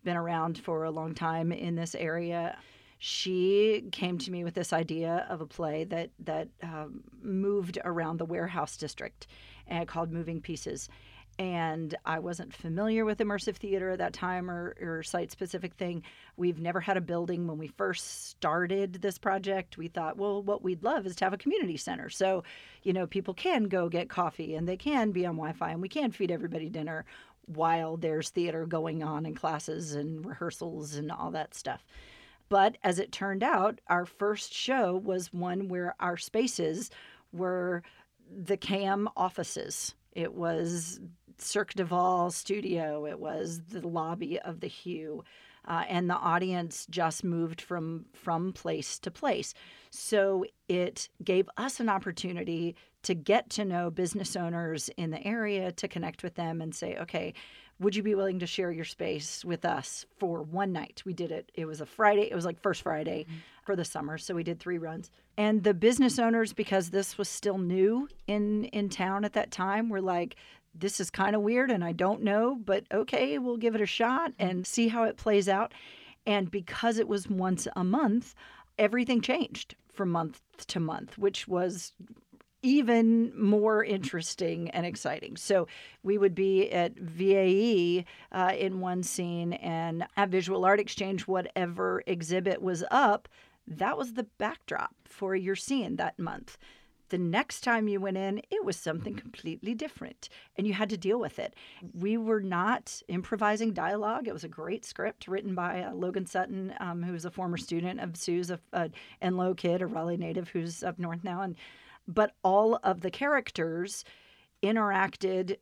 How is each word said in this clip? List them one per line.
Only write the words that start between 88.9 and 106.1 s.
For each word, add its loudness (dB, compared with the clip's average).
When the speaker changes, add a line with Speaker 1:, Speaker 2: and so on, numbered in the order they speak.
Speaker 1:
scene, -2
and -2
at 4
Visual 2
Art 8
Exchange, -2
whatever 0
exhibit 0
was -2
up, 6
that 0
was -4
the -2
backdrop -4
for -2
your 0
scene -2
that -2
month. -8
The -2
next 0
time 2
you 0
went -2
in, -2
it 0
was 0
something -4
completely -8
different, -10
and 0
you 2
had 0
to -2
deal 0
with -6
it. -6
We 0
were 2
not 0
improvising 0
dialogue. -2
It -6
was -10
a -10
great -8
script -6
written -2
by, -2
uh, -6
Logan -2